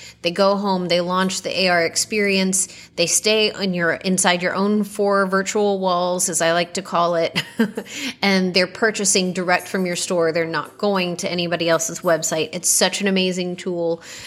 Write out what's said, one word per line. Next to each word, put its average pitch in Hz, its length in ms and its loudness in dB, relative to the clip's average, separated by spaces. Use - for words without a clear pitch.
They 175 80 0
go 196 260 2
home, 190 320 -2
they 175 140 2
launch 185 400 0
the 180 220 -2
A 185 60 4
R 175 140 4
experience. 196 840 0
They 170 120 2
stay 214 440 2
in 185 220 -4
your, 170 200 0
inside 180 500 0
your 180 100 0
own 208 300 0
four 202 420 2
virtual 196 540 0
walls, 180 500 0
as 160 120 -2
I 165 120 4
like 175 220 0
to 190 80 -4
call 175 320 0
it, 170 280 0
<laughs> 240 640 -4
and 185 320 2
they're 185 140 4
purchasing 190 680 0
direct 180 340 0
from 190 200 -2
your 175 80 -4
store. 170 360 0
They're 165 140 0
not 160 320 -6
going 180 400 0
to 185 140 -4
anybody 170 360 -2
else's 165 340 0
website. 160 520 0
It's 180 160 -2
such 185 320 2
an 202 60 0
amazing 185 480 0
tool. 170 480 -4